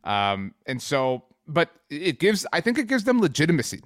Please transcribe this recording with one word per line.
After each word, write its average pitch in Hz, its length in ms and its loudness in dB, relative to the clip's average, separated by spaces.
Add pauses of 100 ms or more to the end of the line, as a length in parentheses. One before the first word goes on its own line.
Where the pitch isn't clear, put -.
Um, 101 480 -2 (140)
and 131 160 -6
so, 131 420 -2 (240)
but 165 220 0 (180)
it 147 300 -4
gives, 202 340 2
I 170 80 0
think 233 160 0
it 254 120 -2
gives 247 160 0
them 247 180 4
legitimacy. 151 640 2